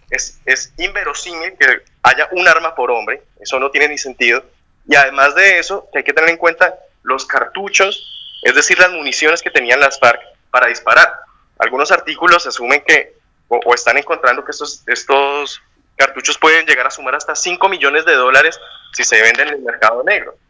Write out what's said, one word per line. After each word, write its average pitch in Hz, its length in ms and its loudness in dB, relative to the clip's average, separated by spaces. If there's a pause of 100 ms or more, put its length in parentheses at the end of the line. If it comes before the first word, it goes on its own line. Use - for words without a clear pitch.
(100)
es, - 340 -8
es 131 320 -4
inverosímil 180 840 -8
que 131 240 0 (220)
haya 131 260 2
un 180 160 -2
arma 165 300 2
por 123 160 -2
hombre, 117 320 -6 (160)
eso - 180 -6
no 135 140 -4
tiene 143 160 2
ni 147 100 -10
sentido, 123 460 -2 (420)
y 147 80 0
además 139 400 2
de 185 240 4
eso, 185 340 -6
que 147 60 -4
hay 143 60 -4
que 143 80 -2
tener 160 180 2
en 170 60 0
cuenta 165 360 0 (300)
los 131 220 -4
cartuchos, - 1160 -4
es 127 120 2
decir, 147 260 2
las 180 100 4
municiones 156 500 -2
que - 100 -8
tenían 123 280 0
las 139 200 2
farc 117 220 4 (300)
para 127 160 2
disparar. 120 540 2 (380)
Algunos 135 340 -2
artículos 170 540 0
asumen 127 380 -4
que, 156 300 0 (320)
o, 117 180 0
o 120 100 2
están 120 220 0
encontrando 143 480 -2
que - 60 -12
estos, - 380 -12
estos 139 720 -2 (340)
cartuchos 135 420 -2
pueden 156 280 4
llegar 131 200 2
a 135 40 -4
sumar 135 240 -6
hasta 147 220 -6
cinco 175 320 -2
millones 156 380 0
de 165 80 4
dólares 135 440 2 (340)
si 123 120 -4
se 110 180 2
venden 120 260 2
en 147 60 -6
el 139 80 -8
mercado 117 400 0
negro. - 340 -4 (140)